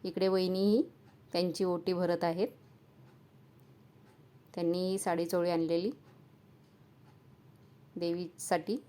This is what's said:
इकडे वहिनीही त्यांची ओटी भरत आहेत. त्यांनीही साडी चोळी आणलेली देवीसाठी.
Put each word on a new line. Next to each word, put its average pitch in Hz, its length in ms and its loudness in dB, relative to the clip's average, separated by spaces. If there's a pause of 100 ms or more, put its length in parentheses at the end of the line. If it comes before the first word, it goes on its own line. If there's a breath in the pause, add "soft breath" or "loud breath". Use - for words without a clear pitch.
इकडे 185 240 0
वहिनीही 190 540 4 (500)
त्यांची 180 320 0
ओटी 175 280 0
भरत 175 320 0
आहेत. 170 240 0 (2000)
त्यांनीही 180 440 0
साडी 170 280 0
चोळी 175 240 0
आणलेली 170 400 0 (2000)
देवीसाठी. 175 800 -2 (120)